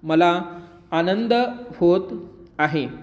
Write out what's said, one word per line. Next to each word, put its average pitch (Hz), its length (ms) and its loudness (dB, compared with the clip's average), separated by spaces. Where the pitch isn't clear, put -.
मला 170 380 2
आनंद 196 420 0
होत 175 240 4
आहे. 147 280 0